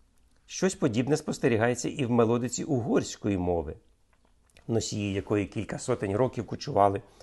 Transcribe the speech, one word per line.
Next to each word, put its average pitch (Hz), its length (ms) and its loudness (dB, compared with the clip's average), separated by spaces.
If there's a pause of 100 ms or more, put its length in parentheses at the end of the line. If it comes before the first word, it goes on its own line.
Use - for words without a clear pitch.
(460)
Щось 190 300 -2
подібне 127 420 2
спостерігається 120 720 0
і 143 160 -2
в 117 60 -2
мелодиці 120 520 2
угорської 120 720 0
мови, 85 380 -2 (920)
носії 104 460 -2
якої 98 320 0
кілька - 340 -8
сотень 107 360 -2
років 120 320 0
кочували 101 540 2 (220)